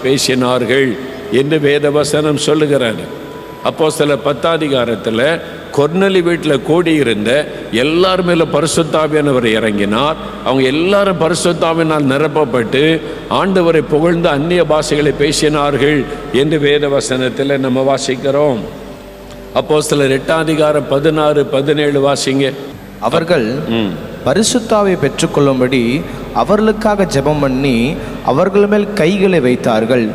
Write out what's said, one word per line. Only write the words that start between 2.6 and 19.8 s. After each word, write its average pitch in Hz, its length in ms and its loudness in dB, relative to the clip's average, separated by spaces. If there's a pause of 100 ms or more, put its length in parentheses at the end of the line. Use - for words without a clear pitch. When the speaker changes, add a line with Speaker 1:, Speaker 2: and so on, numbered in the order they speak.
Speaker 1:
அப்போஸ்தலர் 147 600 0
பத்தாம் 165 360 0
அதிகாரத்துல 123 840 0 (300)
கொர்நேலி 185 500 2
வீட்டுல 156 400 0
கூடியிருந்த 143 840 0 (240)
எல்லார் 170 520 2
மேல 170 220 2
பரிசுத்த 156 520 0
ஆவியானவர் 147 480 2
இறங்கினார். 110 680 0 (280)
அவங்க 131 200 0
எல்லாரும் 180 540 2
பரிசுத்த 165 500 0
ஆவியினால் 160 340 2
நிரப்பப்பட்டு 143 1000 0 (280)
ஆண்டவரை 165 600 2
புகழ்ந்து 170 400 2
அந்நிய 165 340 2
பாஷைகளை 147 560 2
பேசினார்கள் 143 840 2 (280)
என்று 147 260 2
வேத 147 280 2
வசனத்துல 131 720 0
நம்ம 131 360 0
வாசிக்கிறோம். 135 640 0 (960)
அப்போஸ்தலர் 143 640 2